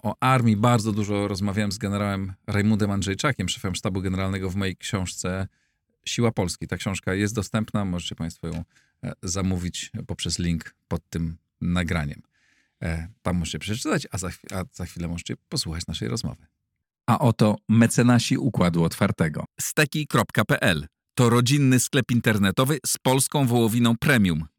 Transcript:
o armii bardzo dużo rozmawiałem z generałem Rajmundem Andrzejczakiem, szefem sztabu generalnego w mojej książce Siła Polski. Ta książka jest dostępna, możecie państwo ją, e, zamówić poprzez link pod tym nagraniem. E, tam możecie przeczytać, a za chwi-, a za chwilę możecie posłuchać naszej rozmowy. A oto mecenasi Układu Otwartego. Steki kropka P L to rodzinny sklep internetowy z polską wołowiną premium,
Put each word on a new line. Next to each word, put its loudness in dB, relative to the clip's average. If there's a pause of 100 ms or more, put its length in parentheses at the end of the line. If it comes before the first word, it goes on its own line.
o -4
armii 4
bardzo 2
dużo -2
rozmawiałem -2
z -6
generałem -2 (140)
Rajmundem 2
Andrzejczakiem, -2
szefem -6
sztabu -4
generalnego -4
w -6
mojej -2
książce -4 (560)
Siła 0
Polski. -4
Ta -6
książka -4
jest 0
dostępna, -4
możecie -6
państwo -10
ją, -6 (400)
e, -8 (100)
zamówić -4 (140)
poprzez -6
link -2 (140)
pod -6
tym -4 (240)
nagraniem. -2 (600)
E, -4 (140)
tam 0
możecie -4
przeczytać, -4
a -6
za -6
chwi-, -14
a -4
za -10
chwilę -8
możecie -6 (140)
posłuchać -6
naszej -6
rozmowy. -8 (600)
A 2
oto 4 (120)
mecenasi 4
Układu 2
Otwartego. 0 (160)
Steki -2
kropka 2
P 2
L 2 (280)
to 6
rodzinny 4
sklep 0
internetowy 2
z -2
polską 2
wołowiną 4
premium, 2 (120)